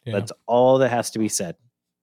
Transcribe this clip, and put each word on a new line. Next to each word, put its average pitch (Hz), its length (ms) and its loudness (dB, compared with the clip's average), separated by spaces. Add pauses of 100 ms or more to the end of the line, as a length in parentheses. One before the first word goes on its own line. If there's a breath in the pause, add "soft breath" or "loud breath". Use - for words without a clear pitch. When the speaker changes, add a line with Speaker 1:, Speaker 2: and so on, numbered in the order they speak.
Speaker 1:
Yeah. 113 80 -8
Speaker 2:
That's 107 180 -4 (160)
all 127 320 4
that 131 120 2
has 117 220 -4
to 113 60 -6
be 107 100 0
said. 87 280 -6 (460)